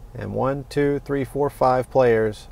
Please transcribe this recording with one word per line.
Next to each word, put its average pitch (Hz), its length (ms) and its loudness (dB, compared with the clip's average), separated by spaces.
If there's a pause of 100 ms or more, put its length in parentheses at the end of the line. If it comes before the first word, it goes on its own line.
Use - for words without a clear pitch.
(140)
and 101 180 -10
one, 131 360 -2
two, 143 320 0
three, 139 240 -4
four, 139 260 -2
five 127 400 0
players 113 600 2